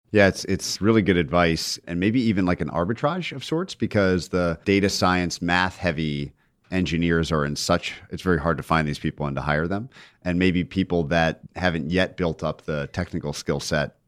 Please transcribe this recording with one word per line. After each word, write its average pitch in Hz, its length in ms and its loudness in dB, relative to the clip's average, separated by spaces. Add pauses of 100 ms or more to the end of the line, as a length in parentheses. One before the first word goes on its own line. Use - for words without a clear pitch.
(120)
Yeah, 101 160 8
it's, - 180 0
it's - 340 -4
really 110 220 6
good 90 160 4
advice, 82 680 2
and 87 140 -4
maybe 110 220 2
even, 101 240 2
like, 87 160 0
an 76 80 -4
arbitrage 143 640 -2
of 131 80 -12
sorts, 170 320 -4
because 95 540 2
the 87 340 0
data 98 260 4
science, 90 520 0
math 90 360 2
heavy 73 540 -2 (400)
engineers 85 600 0
are 76 120 2
in 73 120 -2
such, - 400 -2 (160)
it's 87 100 -10
very 87 180 2
hard 78 180 0
to 76 60 -8
find 80 240 0
these 76 120 -4
people 78 260 -4
and 71 100 -4
to 67 60 -4
hire 76 260 0
them. 101 220 -4 (340)
And 90 160 -2
maybe 90 240 2
people 87 420 0
that 80 360 0 (140)
haven't 85 340 -2
yet 90 260 0
built 82 260 -4
up 78 200 -6
the 73 320 -6
technical 82 400 -6
skill 73 260 -4
set - 380 -4 (100)